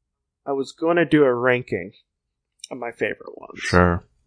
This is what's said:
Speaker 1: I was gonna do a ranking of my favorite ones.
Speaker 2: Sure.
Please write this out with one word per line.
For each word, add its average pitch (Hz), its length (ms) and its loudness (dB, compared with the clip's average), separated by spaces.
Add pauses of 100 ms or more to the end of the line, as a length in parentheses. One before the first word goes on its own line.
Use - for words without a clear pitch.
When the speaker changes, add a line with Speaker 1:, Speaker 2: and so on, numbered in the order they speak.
(460)
Speaker 1:
I 143 60 -6
was 139 200 -6
gonna 170 320 0
do 151 200 4
a 127 100 4
ranking 120 580 -2 (760)
of 135 80 -12
my 117 140 -10
favorite - 460 -8
ones. - 220 -20
Speaker 2:
Sure. 90 440 2 (220)